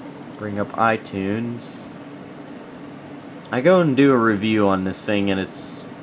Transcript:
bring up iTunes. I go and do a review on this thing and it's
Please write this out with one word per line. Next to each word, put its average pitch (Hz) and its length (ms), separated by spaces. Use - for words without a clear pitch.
bring 104 200
up 101 140
iTunes. 113 1160
I 123 60
go 180 200
and 156 140
do 139 180
a 131 40
review 110 520
on 95 160
this 95 200
thing 101 260
and 95 80
it's - 460